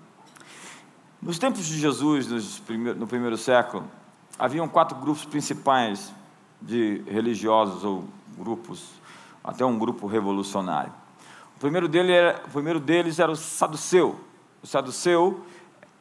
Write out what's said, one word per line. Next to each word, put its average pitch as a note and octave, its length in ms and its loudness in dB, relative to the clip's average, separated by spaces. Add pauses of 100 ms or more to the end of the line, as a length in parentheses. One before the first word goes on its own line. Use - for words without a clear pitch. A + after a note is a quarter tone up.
(1200)
Nos E3+ 160 -6
tempos G3+ 300 -2
de D#3 100 -4
Jesus, C#3+ 520 2
nos A2 320 -6
prime-, A2+ 340 -4
no A2 140 -6
primeiro A#2+ 280 -2
século, A#2+ 540 2 (480)
haviam D3+ 300 0
quatro D#3+ 280 4
grupos D3 280 -4
principais B2+ 880 0 (480)
de G#2+ 460 0
religiosos G#2+ 720 2
ou G2 220 -4 (340)
grupos, - 500 -10 (540)
até - 240 -2
um A#2+ 100 2
grupo A#2 300 -2
revolucionário. G2 840 -2 (640)
O - 20 -20
primeiro E3 300 0
dele F3+ 240 2
era, F3 340 6
o D#3+ 40 -16
primeiro D3+ 280 -2
deles D#3+ 400 2
era D#3+ 140 4
o D3+ 40 -4
saduceu. D#3 840 2 (420)
O - 40 -18
saduceu, E3+ 800 2 (560)